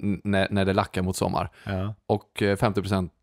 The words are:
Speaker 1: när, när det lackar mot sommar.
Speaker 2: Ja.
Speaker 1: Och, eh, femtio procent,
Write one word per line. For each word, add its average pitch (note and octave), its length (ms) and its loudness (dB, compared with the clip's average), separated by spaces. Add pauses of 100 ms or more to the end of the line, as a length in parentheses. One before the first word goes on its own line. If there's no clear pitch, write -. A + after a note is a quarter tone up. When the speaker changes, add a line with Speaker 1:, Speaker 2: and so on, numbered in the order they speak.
(280)
Speaker 1:
när, G2 240 2
när G2 140 2
det F#2+ 80 2
lackar G2 280 0
mot F#2 160 0
sommar. F#2 320 -2 (160)
Speaker 2:
Ja. G2+ 280 -4 (120)
Speaker 1:
Och, - 380 -2
eh, G2+ 140 4
femtio G2+ 240 0
procent, F#2 420 -2